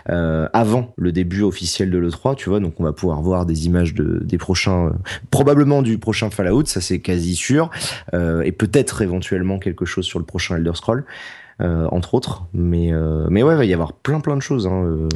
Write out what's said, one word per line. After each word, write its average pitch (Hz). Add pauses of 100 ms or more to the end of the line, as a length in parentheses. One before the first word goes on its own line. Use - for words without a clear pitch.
euh, 80
avant 117
le 87
début 90
officiel 95
de 90
l'E 85
trois, 131
tu -
vois, 101
donc 87
on 87
va 78
pouvoir 80
voir 90
des 80
images 87
de, 80
des -
prochains, 90
euh, - (400)
probablement 143
du 113
prochain 107
Fallout, 98
ça -
c'est 90
quasi 90
sûr, 151 (420)
euh, 82
et 90
peut-être 110
éventuellement 92
quelque 92
chose 92
sur -
le 82
prochain 90
Elder 82
Scrolls, 120 (580)
euh, 82
entre 87
autres. 104 (100)
Mais, 85
euh, 80
mais 101
ouais, 156
va 139
y 92
avoir 82
plein, 151
plein 143
de 139
choses, 120
hein, 92
euh, 80